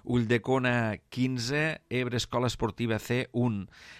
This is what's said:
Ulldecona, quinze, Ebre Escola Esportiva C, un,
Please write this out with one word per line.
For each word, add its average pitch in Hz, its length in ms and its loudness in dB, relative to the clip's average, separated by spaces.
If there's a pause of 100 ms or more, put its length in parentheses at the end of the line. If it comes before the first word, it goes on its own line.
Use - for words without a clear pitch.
Ulldecona, 120 1040 2
quinze, 131 800 -2
Ebre 123 300 -2
Escola 123 280 0
Esportiva 113 540 -2
C, 123 320 -2
un, 117 360 0 (320)